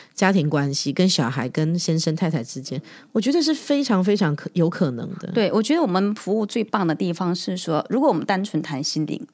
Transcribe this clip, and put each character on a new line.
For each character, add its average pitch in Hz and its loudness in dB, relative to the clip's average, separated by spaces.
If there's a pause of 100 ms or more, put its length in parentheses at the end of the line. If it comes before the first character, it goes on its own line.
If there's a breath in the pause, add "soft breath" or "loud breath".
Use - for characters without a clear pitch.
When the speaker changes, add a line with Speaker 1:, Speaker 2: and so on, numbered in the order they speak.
(140 loud breath)
Speaker 1:
家 190 4
庭 151 4
关 143 0
系、 143 -4
跟 180 4
小 147 2
孩、 127 -4
跟 156 0
先 160 0
生、 165 0
太 170 0
太 147 -2
之 131 -10
间， 131 -8 (320 loud breath)
我 220 2
觉 233 0
得 330 2
是 302 2
非 285 0
常， 196 2
非 202 2
常 151 2
可-， - -10
有 170 2
可 165 0
能 120 -8
的。 - -10 (140)
Speaker 2:
对， 214 2
我 220 2
觉 277 2
得 339 2
我 320 2
们 196 2
服 202 -4
务 220 -2
最 226 -2
棒 202 0
的 156 2
地 175 -2
方 175 -2
是 180 -6
说， 165 -2
如 226 0
果 302 4
我 214 2
们 151 -2
单 190 0
纯 165 -2
谈 147 -6
心 156 -2
灵， - -6 (100)